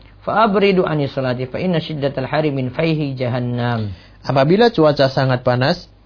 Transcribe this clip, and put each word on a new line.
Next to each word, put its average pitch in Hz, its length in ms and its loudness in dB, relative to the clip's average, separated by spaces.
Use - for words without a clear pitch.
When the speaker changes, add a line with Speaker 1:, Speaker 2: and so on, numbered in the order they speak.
Speaker 1:
fa - 260 0
abridu 196 380 2
anis 147 300 -2
sholati 127 320 -4
fa - 120 -8
inna 180 220 -2
shiddatal 139 460 -4
harri 151 260 0
min 135 180 -2
fayhi 151 440 -2
jahannam." 120 800 -4
Speaker 2:
Apabila 156 480 4
cuaca 151 400 2
sangat 131 360 0
panas, 127 480 0